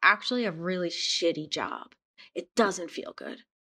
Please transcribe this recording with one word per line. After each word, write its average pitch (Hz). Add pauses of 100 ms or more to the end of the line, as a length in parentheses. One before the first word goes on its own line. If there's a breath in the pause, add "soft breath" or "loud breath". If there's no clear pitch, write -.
actually 233
a 196
really 175
shitty 160
job. - (440 loud breath)
It -
doesn't 190
feel -
good, 131 (240)